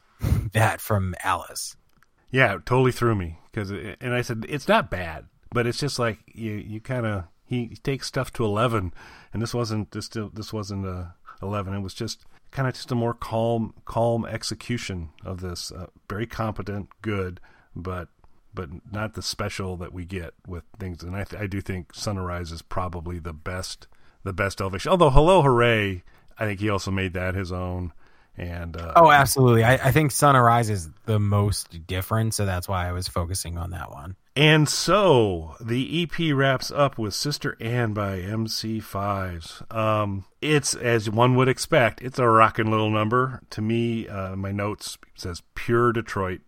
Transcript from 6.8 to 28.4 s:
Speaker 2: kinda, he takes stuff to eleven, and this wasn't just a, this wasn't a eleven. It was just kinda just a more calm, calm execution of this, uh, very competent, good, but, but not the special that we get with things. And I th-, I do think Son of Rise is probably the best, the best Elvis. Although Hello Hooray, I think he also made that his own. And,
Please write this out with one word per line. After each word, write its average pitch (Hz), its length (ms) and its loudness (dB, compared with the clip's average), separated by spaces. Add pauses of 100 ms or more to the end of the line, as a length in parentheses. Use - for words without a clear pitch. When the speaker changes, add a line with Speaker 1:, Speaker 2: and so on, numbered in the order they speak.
Speaker 2:
kinda, 110 480 -4 (160)
he 120 400 -6
takes 131 240 -4
stuff - 240 -4
to 120 120 -2
eleven, 107 480 0 (400)
and 104 80 -4
this 117 140 -4
wasn't 110 380 -2
just - 240 -10
a, 107 160 -6
this 107 200 -12
wasn't 101 340 -6
a 90 280 -10 (260)
eleven. 98 320 -6
It 101 80 -6
was 95 140 -10
just - 300 -8 (260)
kinda 131 220 -2
just - 180 -12
a 127 60 -2
more 117 180 -2
calm, 113 600 -2 (100)
calm 117 420 0
execution 107 840 -8 (140)
of 90 160 -8
this, 90 300 -10
uh, 90 160 -14 (220)
very 104 180 -6
competent, 104 600 -6 (120)
good, 95 380 -4 (380)
but, 90 320 -8 (440)
but 85 180 -10 (200)
not 104 240 -6
the 92 80 -10
special 95 540 -6
that 87 160 -12
we 90 120 -10
get 85 300 -10 (140)
with 87 160 -10 (160)
things. 90 240 -10
And 87 100 -10
I 98 80 -6
th-, 90 180 -10
I 107 60 -4
do 98 140 -4
think 90 340 -8
Son 101 240 -6
of 92 60 -4
Rise 87 260 -6
is 82 120 -12
probably 87 580 -6
the 80 120 -10
best, - 540 -10 (380)
the 95 80 -6
best 98 260 -2
Elvis. 98 260 -4
Although 170 260 6
Hello 156 320 8
Hooray, 117 600 4 (340)
I 113 100 -2
think 104 120 -4
he 104 100 0
also 98 220 -2
made 95 220 -2
that 92 240 -4
his 92 160 -6
own. 90 400 -6 (440)
And, 85 400 -8